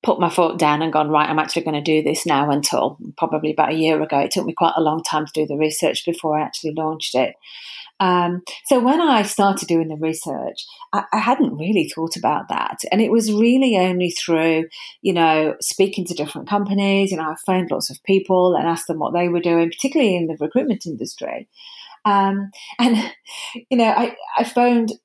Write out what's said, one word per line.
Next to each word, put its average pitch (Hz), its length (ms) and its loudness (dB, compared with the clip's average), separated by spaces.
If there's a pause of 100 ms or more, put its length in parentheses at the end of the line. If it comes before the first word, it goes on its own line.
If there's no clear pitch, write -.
put - 180 2
my 175 80 2
foot 170 300 0
down 151 240 2
and 160 100 -2
gone, 151 160 0
"Right, 151 200 2
I'm 156 100 0
actually 156 240 -2
gonna 151 180 -2
do 156 220 2
this 151 240 -2
now," 147 240 2
until - 480 0 (180)
probably 156 360 -2
about 156 200 0
a 160 40 -2
year 160 260 2
ago. 151 160 0
It - 140 0
took - 120 -2
me - 80 -4
quite 165 240 0
a 160 60 2
long 156 200 0
time 156 240 -4
to - 60 -18
do 156 140 0
the 147 100 -6
research 156 480 -2
before 165 340 -2
I 151 40 -2
actually 151 340 -8
launched 156 380 -6
it. - 200 0 (640)
Um, 180 420 2 (240)
so 254 140 4
when 262 200 2
I 269 220 4
started 196 460 0
doing 165 180 2
the 156 100 -8
research, 160 680 -6 (260)
I, 202 200 -2
I 214 60 0
hadn't 240 380 0
really 165 320 0
thought 165 280 -6
about 151 320 -2
that. - 320 -6 (100)
And 208 100 2
it 220 120 2
was 220 200 2
really 233 440 4
only 180 340 2
through, 165 540 0 (380)
you 190 100 2
know, 160 480 2
speaking - 460 0
to 175 80 -6
different 147 340 -8
companies, 196 640 0
you 180 40 -4
know, 156 140 -4
I 160 60 -8 (100)
phoned 185 240 0
lots - 200 -4
of - 120 -18
people 185 540 4
and 156 100 0
asked 165 220 -4
them 160 100 -4
what 151 160 -4
they 175 140 2
were 175 120 0
doing, 170 300 2
particularly 254 460 0
in 170 100 0
the 160 140 -4
recruitment 240 440 -2
industry. - 640 -10 (560)
Um, 196 460 2 (300)
and, 233 320 2 (280)
<laughs> - 300 -12
you 254 80 2
know, 226 120 4
I, 233 260 0 (200)
I 233 80 2
phoned 240 480 2 (120)